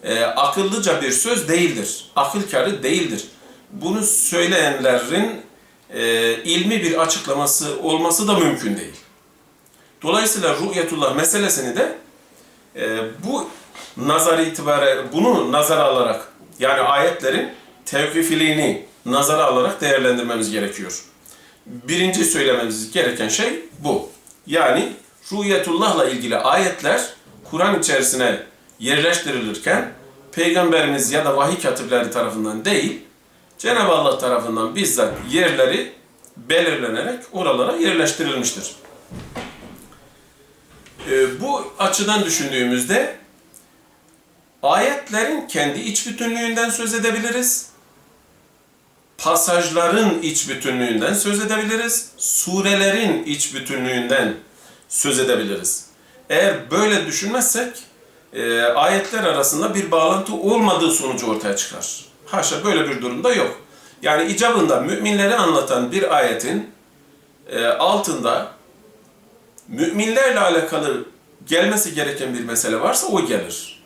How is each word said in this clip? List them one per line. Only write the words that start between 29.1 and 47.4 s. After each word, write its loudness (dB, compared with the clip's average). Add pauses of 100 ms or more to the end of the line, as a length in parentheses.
Peygamberimiz 2
ya 2
da 2
vahiy 2
katipleri 0
tarafından -4
değil, 0 (580)
Cenab-ı 2
Allah 2
tarafından -2
bizzat 0 (160)
yerleri 2 (440)
belirlenerek -2 (120)
oralara 0
yerleştirilmiştir. -2 (2250)
Ee, 2
bu -4
açıdan 0
düşündüğümüzde 0 (1500)
ayetlerin 0
kendi -2
iç -4
bütünlüğünden -2
söz -2
edebiliriz, -2 (1500)